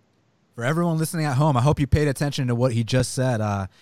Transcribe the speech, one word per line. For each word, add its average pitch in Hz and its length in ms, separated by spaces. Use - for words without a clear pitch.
For 117 80
everyone 160 340
listening 160 260
at 143 120
home, 147 200
I 117 40
hope 147 180
you 139 80
paid 147 220
attention 139 400
to 120 80
what 127 160
he 117 100
just 127 320
said. 127 260
Uh, 101 280